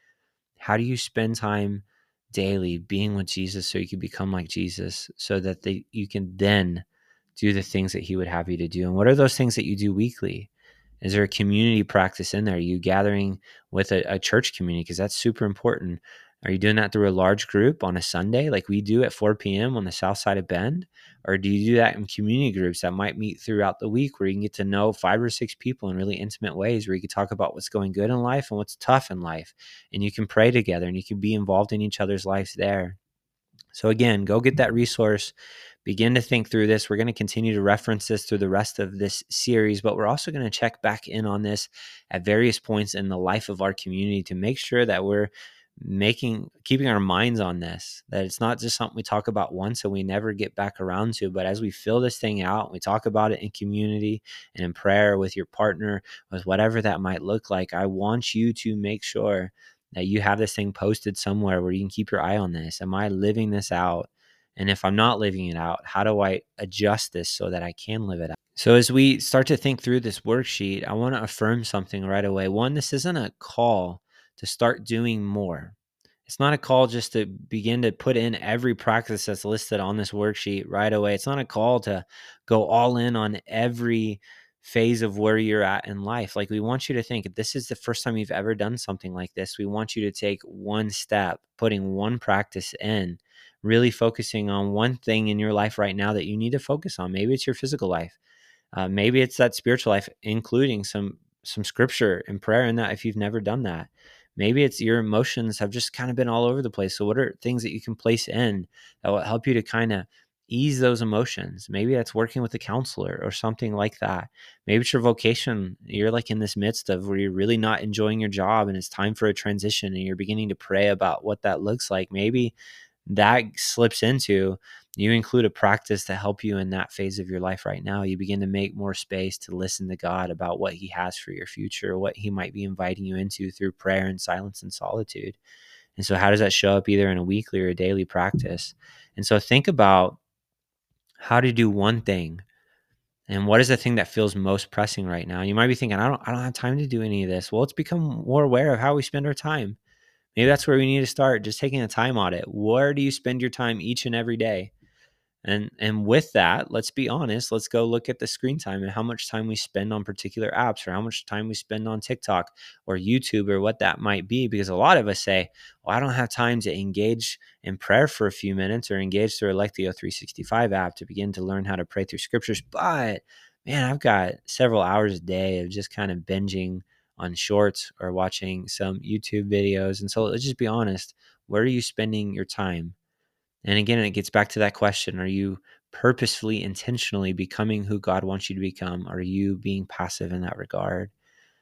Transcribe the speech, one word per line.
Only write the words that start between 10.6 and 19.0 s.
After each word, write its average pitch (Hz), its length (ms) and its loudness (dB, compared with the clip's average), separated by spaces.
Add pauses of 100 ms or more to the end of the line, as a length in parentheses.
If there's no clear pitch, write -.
Is 95 100 -2
there 104 120 4
a 98 40 2
community 107 560 2
practice 95 500 2
in 104 120 0
there? 95 100 0
Are 87 40 0
you 90 200 0
gathering 98 600 2 (320)
with 95 200 0
a, 95 160 4
a 95 120 -2
church - 360 2
community? 85 300 -2
'Cause 85 120 -10
that's 98 200 -2
super 117 260 0
important. 92 560 -2 (460)
Are 95 60 0
you 95 80 0
doing 107 160 4
that 107 160 2
through 104 180 4
a - 20 4
large 92 360 4
group 117 360 4
on 90 140 0
a 90 60 -2
Sunday 117 480 0
like 98 180 -2
we 101 100 2
do 107 240 4